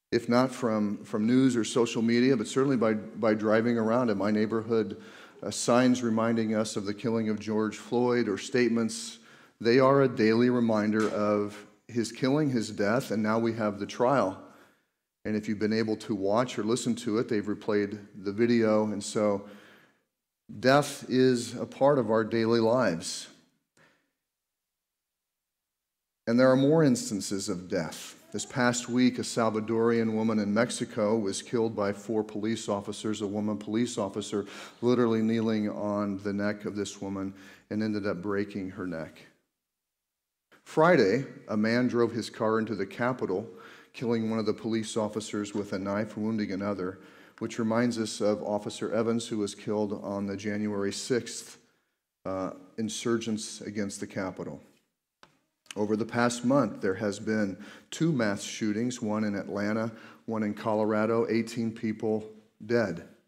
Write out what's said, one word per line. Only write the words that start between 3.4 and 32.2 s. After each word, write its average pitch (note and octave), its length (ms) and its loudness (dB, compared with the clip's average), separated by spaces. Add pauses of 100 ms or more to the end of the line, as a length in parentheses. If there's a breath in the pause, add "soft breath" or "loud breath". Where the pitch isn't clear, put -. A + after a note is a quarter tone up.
around A2+ 320 2
in G2 60 0
my G2 120 0
neighborhood, G#2+ 720 0 (400 loud breath)
uh, - 80 -6
signs B2 540 4
reminding A2+ 500 2
us A2 220 0
of G2+ 100 -4
the G#2 80 -4
killing A2+ 360 -2
of G#2 100 -2
George G#2+ 380 -2
Floyd A#2+ 500 0
or G2 100 0
statements, A#2 800 0 (420 loud breath)
they A#2 200 6
are C3+ 240 6
a C3+ 40 4
daily A2+ 440 4
reminder A2 580 2
of G#2 560 0 (220)
his A2 240 -4
killing, C#3 400 0
his A2 180 0
death, G#2 400 0
and G#2+ 140 0
now A2 160 2
we A#2 140 0
have G#2+ 260 -2
the G2+ 80 -6
trial. A#2+ 520 2 (840 loud breath)
And G#2+ 120 -2
if G#2 100 -6
you've G#2+ 100 -4
been G#2+ 140 0
able A2 240 0
to - 180 -6
watch G#2 460 0
or G#2 60 -2
listen A#2 300 0
to G#2+ 220 -2
it, B2+ 120 -2
they've G#2 160 0
replayed G#2 520 -2 (160)
the G2+ 200 -6
video. A2 500 4
And G#2 180 -2
so G#2 460 0 (1120 loud breath)
death C#3 480 4
is B2 480 2
a A#2 100 -6
part C#3 320 4
of A2 140 0
our A2 140 4
daily A2+ 340 2
lives. A2 680 0 (3000 soft breath)
And A#2 100 2
there C3 140 8
are C3 60 6
more D3+ 260 6
instances G#2+ 640 0
of F2+ 220 -6
death. - 480 -4 (160)
This G#2 120 -6
past B2 440 0
week, B2 280 4
a - 40 -6
Salvadorian A2+ 880 2
woman A2 280 0
in G2+ 140 0
Mexico A#2 640 0
was G2 240 -2
killed A2+ 320 -2
by G2+ 200 0
four G#2+ 280 -2